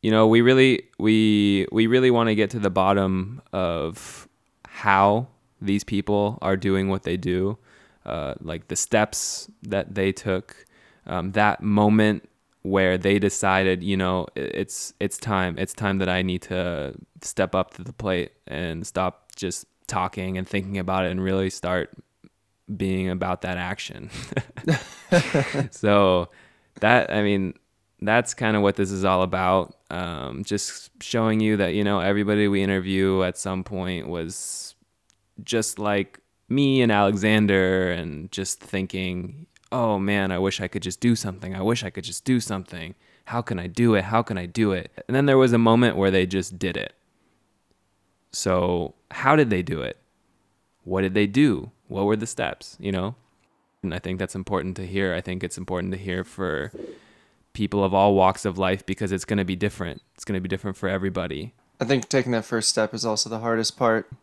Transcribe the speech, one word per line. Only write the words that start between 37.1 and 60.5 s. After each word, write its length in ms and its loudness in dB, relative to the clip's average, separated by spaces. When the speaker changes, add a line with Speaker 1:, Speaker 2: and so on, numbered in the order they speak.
Speaker 1:
and 400 -6
just 300 -8
thinking, 880 -6
"Oh 260 0
man, 340 0
I 60 -2
wish 220 -2
I 80 -4
could 140 -8
just 180 -8
do 160 2
something. 380 -8
I 80 -6
wish 200 0
I 80 -8
could 140 -12
just 200 -12
do 160 0
something. 540 -10
How 160 -6
can 160 -6
I 80 -8
do 280 2
it? 100 2
How 180 0
can 160 -6
I 80 -8
do 260 0
it?" 180 -6
And 60 -2
then 120 4
there 120 6
was 140 6
a 60 6
moment 380 6
where 140 4
they 160 4
just 320 -4
did 180 -4
it. 180 -8
So 600 -2
how 260 2
did 140 6
they 120 2
do 200 -6
it? 160 -8
What 180 -2
did 120 0
they 120 4
do? 460 2
What 160 -4
were 120 2
the 100 -6
steps, 520 -8
you 140 -6
know? 240 -4
And 120 -6
I 40 -6
think 200 -6
that's 160 -6
important 420 -6
to 100 -10
hear. 280 -2
I 60 -4
think 220 -8
it's 160 -8
important 340 -6
to 60 -8
hear 260 -6
for 480 -6
people 300 -2
of 100 0
all 220 4
walks 300 2
of 140 -4
life 280 -2
because 240 -4
it's 140 -4
gonna 200 -2
be 120 -4
different. 460 -6
It's 100 -18
gonna 160 -4
be 80 -8
different 280 -6